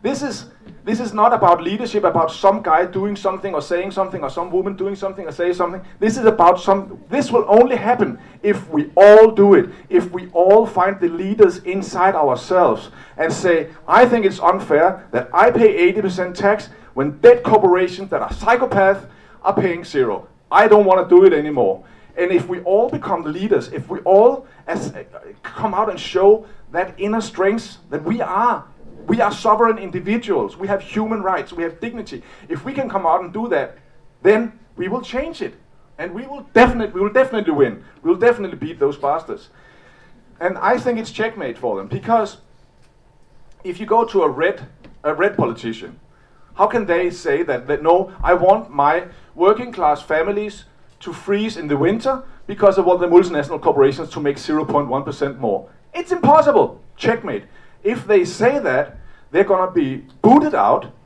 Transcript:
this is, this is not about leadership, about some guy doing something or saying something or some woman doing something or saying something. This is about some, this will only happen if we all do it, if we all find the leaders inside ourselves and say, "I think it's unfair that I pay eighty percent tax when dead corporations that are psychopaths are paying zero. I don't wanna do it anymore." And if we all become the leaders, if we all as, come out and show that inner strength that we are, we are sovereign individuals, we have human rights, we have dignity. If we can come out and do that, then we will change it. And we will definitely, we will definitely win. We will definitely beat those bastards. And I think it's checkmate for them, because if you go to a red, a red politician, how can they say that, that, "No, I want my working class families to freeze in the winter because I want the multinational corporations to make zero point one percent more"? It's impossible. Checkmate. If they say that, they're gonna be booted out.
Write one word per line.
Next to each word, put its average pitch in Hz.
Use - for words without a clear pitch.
this 269
is, 262
this 220
is 226
not 214
about 175
leadership, 208
about 165
some 202
guy -
doing 196
something 190
or 147
saying 180
something 190
or 135
some 175
woman 185
doing 196
something 190
or 151
saying 175
something. 180
This 220
is 247
about 180
some, 196
this 262
will 233
only 240
happen 214
if -
we 151
all 214
do 202
it, -
if 175
we 180
all 196
find 190
the 175
leaders 190
inside 190
ourselves 147
and 165
say, 165
"I 220
think 233
it's 190
unfair 180
that 123
I 208
pay 220
eighty 185
percent 185
tax 208
when 143
dead 240
corporations 185
that 147
are -
psychopaths 202
are 190
paying 175
zero. 117
I 208
don't 208
wanna 185
do 180
it 175
anymore." 147
And 180
if 175
we 175
all 208
become 170
the 151
leaders, 190
if -
we 185
all 226
as, 156
come 214
out 214
and 175
show 202
that 180
inner 214
strength 202
that 151
we 214
are, 214
we 226
are 214
sovereign 214
individuals, 180
we 185
have 196
human 220
rights, 185
we 170
have 165
dignity. 226
If -
we 269
can 269
come 185
out 170
and 175
do 220
that, 151
then 226
we 180
will 233
change 302
it. -
And 170
we 233
will 269
definitely, 233
we 185
will 202
definitely 233
win. 131
We 160
will 185
definitely 196
beat 156
those 139
bastards. 143
And 180
I 220
think 240
it's 220
checkmate 208
for 110
them, 98
because 214
if 180
you 220
go 226
to 202
a 151
red, 143
a 151
red 196
politician, 113
how 196
can 214
they 175
say 160
that, 127
that, 147
"No, 175
I 175
want 190
my 147
working 214
class 151
families 202
to -
freeze 202
in 160
the 147
winter 226
because 196
I -
want 180
the 180
multinational 170
corporations 143
to 160
make 143
zero 151
point 143
one 135
percent 139
more"? 107
It's 349
impossible. 294
Checkmate. 214
If 233
they 196
say 254
that, 147
they're 190
gonna 185
be 139
booted 294
out. -